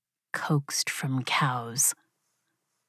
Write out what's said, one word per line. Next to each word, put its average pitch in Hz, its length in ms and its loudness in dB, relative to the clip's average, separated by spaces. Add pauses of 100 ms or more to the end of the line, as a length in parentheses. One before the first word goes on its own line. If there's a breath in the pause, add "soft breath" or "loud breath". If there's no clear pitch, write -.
(320)
coaxed - 580 0
from 131 340 -2
cows. 123 720 0 (920)